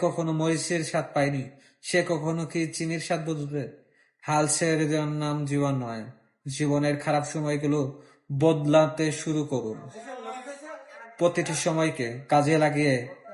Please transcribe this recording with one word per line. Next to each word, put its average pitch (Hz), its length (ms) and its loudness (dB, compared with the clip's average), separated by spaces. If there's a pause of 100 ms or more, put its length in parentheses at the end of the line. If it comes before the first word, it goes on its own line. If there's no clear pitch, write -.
কখনো 165 320 0
মরিচের 160 500 0
স্বাদ 156 300 -2
পায়নি, 143 300 0 (400)
সে - 240 2
কখনো 165 380 0
কি 165 220 -2
চিনির 165 340 -4
স্বাদ 160 240 -2
বুঝবে? 147 380 -4 (600)
হাল 151 240 2
ছেড়ে 160 400 2
দেওয়ার 151 240 0 (120)
নাম 147 220 0
জীবন 139 300 2
নয়। 117 300 -4 (400)
জীবনের 143 520 0
খারাপ 147 280 0
সময়গুলো 147 540 0 (500)
বদলাতে 151 840 4
শুরু 151 340 -2
করুন। 113 320 -4 (1400)
প্রতিটি 170 380 2
সময়কে 160 520 0 (220)
কাজে 147 280 6
লাগিয়ে 147 380 4 (380)